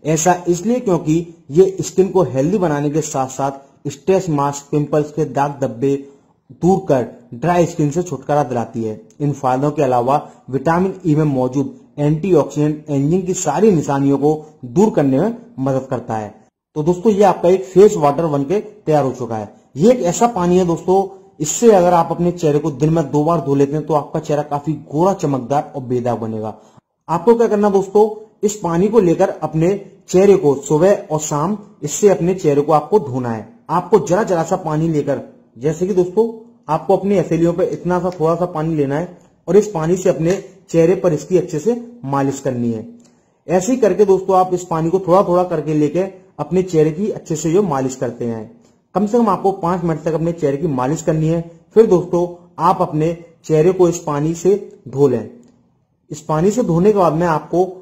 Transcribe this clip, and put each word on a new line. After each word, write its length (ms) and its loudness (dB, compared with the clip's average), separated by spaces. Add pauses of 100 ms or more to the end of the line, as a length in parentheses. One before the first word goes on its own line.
ऐसा 280 2 (140)
इसलिए 320 0
क्योंकि 360 0 (360)
ये 140 6 (160)
स्किन 280 0
को 160 2
हेल्दी 320 0
बनाने 320 0
के 120 -2
साथ 280 -4
साथ 600 -8
स्ट्रेस 400 -2
मार्क्स, 320 -2
पिंपल्स 500 -2
के 160 -4
दाग 340 -4
धब्बे 300 -2 (640)
दूर 340 2
कर 180 2 (300)
ड्राई 300 0
स्किन 260 -2
से 120 -4
छुटकारा 400 -2
दिलाती 400 -6
है। 160 -6 (200)
इन 140 -2
फायदों 380 0
के 120 -2
अलावा 340 0 (320)
विटामिन 440 0 (120)
ई 100 2
में 100 2
मौजूद 500 -2 (220)
एंटीऑक्सीडेंट 920 0
एजिंग 340 0
की 120 -4
सारी 360 2
निशानियों 460 0
को 160 2 (320)
दूर 260 2
करने 280 2
में 160 0 (240)
मदद 300 -2
करता 260 -6
है। 180 -8 (420)
तो 80 -4
दोस्तों, 280 0
ये 120 4
आपका 260 4
एक 160 2
फेस 320 6
वाटर 300 2
बन 160 0
के 160 -2
तैयार 440 -2
हो 100 -2
चुका 240 -8
है। 160 -10 (220)
ये 160 4
एक 120 2
ऐसा 260 0
पानी 280 2
है 100 4
दोस्तों, 360 0 (360)
इससे 320 2
अगर 220 6
आप 180 2
अपने 220 -2
चेहरे 260 0
को 140 -4
दिन 200 0
में 180 -2
दो 120 0
बार 180 0
धो 140 -2
लेते 180 2
हैं 120 -4
तो 80 -2
आपका 260 -2
चेहरा 260 -4
काफी 280 -6 (180)
गोरा, 220 0
चमकदार 640 -4
और 80 -10
बेदाग 360 -4
बनेगा। 380 -8 (520)
आपको 260 4
क्या 120 2
करना 220 2
दोस्तों, 400 2 (340)
इस 120 0
पानी 320 0
को 120 4
लेकर 320 2
अपने 380 -2 (380)
चेहरे 280 6
को 220 4
सुबह 540 2
और 80 -2
शाम 380 -4 (260)
इससे 260 2
अपने 260 2
चेहरे 260 0
को 100 0
आपको 300 2
धोना 280 -6
है। 180 -8 (220)
आपको 300 2
जरा 240 0
जरा 200 -2
सा 140 -2
पानी 320 -2
लेकर, 320 -2 (360)
जैसे 300 -4
कि 60 -2
दोस्तों 320 2 (440)
आपको 280 0
अपनी 200 0
हथेलियों 360 0
पे 140 0
इतना 320 -2
सा 120 -2
थोड़ा 240 0
सा 120 -2
पानी 280 -4
लेना 200 0
है 220 -6 (300)
और 100 4
इस 100 4
पानी 300 -2
से 120 0
अपने 260 0 (340)
चेहरे 260 4
पर 180 0
इसकी 240 -2
अच्छे 220 -2
से 160 0 (300)
मालिश 340 -2
करनी 320 -4
है। 140 -6 (600)
ऐसे 240 0
ही 60 0
करके 280 4
दोस्तों 320 2
आप 160 2
इस 120 -4
पानी 240 -2
को 100 0
थोड़ा 240 2
थोड़ा 220 2
करके 300 -4
लेके 300 0 (340)
अपने 240 -2
चेहरे 280 2
की 200 -4
अच्छे 240 -8
से 180 -4
जो 100 4
मालिश 320 -2
करते 300 -6
हैं, 200 -6 (500)
कम 100 0
से 120 0
कम 120 4
आपको 240 0
पांच 300 -4
मिनट 200 -2
तक 100 -2
अपने 200 -2
चेहरे 240 -2
की 120 -4
मालिश 320 -2
करनी 260 0
है। 140 0 (320)
फिर 140 8
दोस्तों 400 0 (340)
आप 200 2
अपने 360 -2 (280)
चेहरे 260 4
को 180 4
इस 160 -6
पानी 300 -2
से 540 -2
धो 180 2
लें। 220 -2 (840)
इस 100 -12
पानी 300 0
से 120 0
धोने 280 2
के 60 2
बाद 160 4
में 140 0
आपको 380 0 (160)